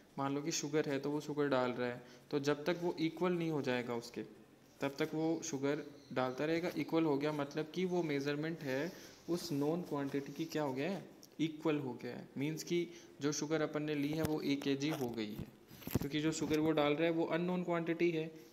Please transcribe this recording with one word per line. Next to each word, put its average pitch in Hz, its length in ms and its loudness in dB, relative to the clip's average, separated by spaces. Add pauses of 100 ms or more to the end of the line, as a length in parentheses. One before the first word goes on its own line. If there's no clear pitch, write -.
(180)
मान 139 180 0
लो 143 60 0
कि 160 100 -2
sugar 151 380 0
है, 135 100 0
तो 147 120 -2
वो 151 80 0
sugar 147 280 0
डाल 127 240 4
रहा 123 180 -2
है, 123 140 -6 (280)
तो 143 80 2
जब 143 260 0
तक 175 160 2
वो 170 180 0
equal 160 340 2
नहीं 165 180 0
हो 147 100 0
जाएगा 123 340 0
उसके, - 500 -8 (360)
तब 139 180 0
तक 156 140 0
वो 160 300 2
शुगर 143 400 0 (300)
डालता 127 320 0
रहेगा। 165 320 0
Equal 160 260 2
हो 143 140 4
गया 147 140 2
मतलब 151 440 -2
कि 185 100 2
वो 175 180 2
measurement 147 560 0
है 143 320 0 (380)
उस 170 220 -2
known 147 300 2
quantity 143 520 -2
की 165 120 -4
क्या 156 180 0
हो 135 100 0
गया 143 180 0
है, 190 140 -6 (340)
Equal 156 380 2
हो 131 160 -2
गया 120 220 -8
है। - 220 -12
Means 156 260 -2
कि 175 240 0 (340)
जो 147 100 2
शुगर 151 300 0
अपन 151 220 0
ने 151 120 0
ली 143 120 2
है 156 160 0
वो 151 180 0
एक 139 200 0
केजी 139 280 2
हो 139 200 -2
गई 107 240 -4
है, - 120 -8 (520)
क्योंकि 147 240 0
जो 160 100 4
शुगर 151 280 0
वो 160 120 4
डाल 147 220 6
रहा 156 100 2
है 170 60 6
वो 165 160 2
unknown 175 380 0
quantity 170 480 2
है, 160 200 -2 (220)